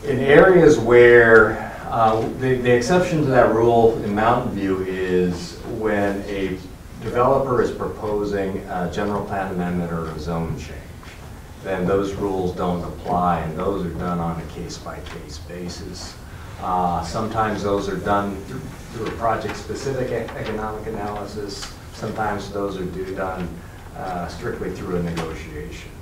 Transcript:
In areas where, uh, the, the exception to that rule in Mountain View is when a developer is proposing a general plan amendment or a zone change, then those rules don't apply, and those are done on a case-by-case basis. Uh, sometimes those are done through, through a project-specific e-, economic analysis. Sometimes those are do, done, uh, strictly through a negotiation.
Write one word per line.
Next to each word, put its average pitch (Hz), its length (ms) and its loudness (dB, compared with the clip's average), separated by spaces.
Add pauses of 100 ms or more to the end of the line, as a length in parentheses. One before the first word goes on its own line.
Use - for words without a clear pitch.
In 127 160 0
areas 160 580 10
where, 113 920 8 (140)
uh, 113 360 2 (180)
the, 127 160 2
the 120 160 2
exception 160 480 4
to 135 60 2
that 117 280 6
rule 113 500 6
in 101 100 -2
Mountain 110 400 2
View 95 340 -2
is 92 720 0 (200)
when 104 440 0
a 95 360 -4 (440)
developer 123 600 2
is - 80 0
proposing 98 880 -2 (120)
a 90 240 -4
general 101 320 -2
plan 95 280 -4
amendment 87 380 -2
or 82 200 -4
a 78 80 -10
zone 82 400 -4
change, - 180 -12 (880)
then 90 240 -2
those 98 260 2
rules 92 420 -2
don't 90 280 -2
apply, 87 560 0
and 80 180 -6
those 95 260 -2
are 82 140 -4
done 87 220 -2
on 82 200 -2
a 76 140 -10
case-by-case 80 840 -12
basis. 87 760 -12 (460)
Uh, 87 420 -2
sometimes 107 600 -2
those 98 260 0
are 92 80 -4
done 101 380 0 (100)
through, 131 140 -10
through - 480 -10
a - 40 -6
project-specific 113 1000 -4
e-, 113 280 -6
economic 110 480 -6
analysis. 104 880 -8 (200)
Sometimes 107 580 -6
those 101 260 -4
are 92 80 -6
do, 92 300 -6
done, 82 340 -6 (480)
uh, 90 300 -6
strictly - 420 -8
through 92 280 -6
a 85 60 -2
negotiation. 80 840 -8 (120)